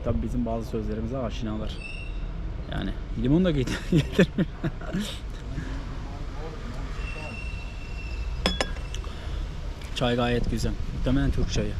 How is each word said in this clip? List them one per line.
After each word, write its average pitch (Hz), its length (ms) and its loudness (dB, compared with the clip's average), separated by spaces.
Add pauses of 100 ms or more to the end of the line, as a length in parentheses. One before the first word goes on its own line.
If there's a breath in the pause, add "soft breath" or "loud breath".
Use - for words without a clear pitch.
Tabii 117 180 2
bizim 117 240 0
bazı 113 200 -2
sözlerimize 110 520 -2
aşinalar. 107 600 -2 (920)
Yani 98 180 -2 (340)
limon 156 220 8
da 180 60 6
getir-, 135 320 0
<laughs> - 80 0
getirmiyor. 175 540 6 (4000 loud breath)
Çay 120 200 4
gayet 120 360 4
güzel. 113 200 2 (260)
Muhtemelen 135 340 4
Türk - 200 4
çayı. 107 280 2